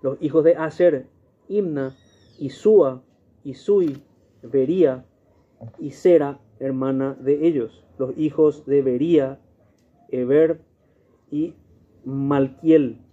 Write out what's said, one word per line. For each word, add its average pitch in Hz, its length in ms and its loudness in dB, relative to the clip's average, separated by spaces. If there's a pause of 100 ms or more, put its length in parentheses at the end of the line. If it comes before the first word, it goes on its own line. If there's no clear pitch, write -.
Los 139 200 -6
hijos 156 220 0
de 165 120 4
Aser, 156 500 0 (420)
Imna, 151 480 -4 (440)
Isúa, 143 640 2 (400)
Isui, 147 580 -2 (400)
Bería 135 640 -2 (720)
y 147 140 -12
Sera, 147 480 2 (200)
hermana 135 540 -4
de 143 320 -2
ellos. 139 400 -4 (140)
Los 131 180 -6
hijos 151 480 0
de 139 160 0
Bería, 135 580 0 (720)
Eber 147 520 0 (680)
y 156 240 -6 (520)
Malquiel. 139 960 0 (100)